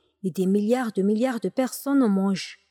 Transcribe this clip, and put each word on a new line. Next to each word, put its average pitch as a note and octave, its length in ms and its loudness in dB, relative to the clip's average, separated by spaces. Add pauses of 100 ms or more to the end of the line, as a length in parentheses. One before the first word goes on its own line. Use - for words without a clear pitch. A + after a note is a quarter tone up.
(220)
et F#3+ 80 -4
des F3+ 160 -2
milliards G#3 460 0
de F#3+ 100 -2
milliards A3 380 0
de F#3+ 80 -4
personnes C4 560 0
en A3 40 4
mangent. F#3+ 520 -2 (100)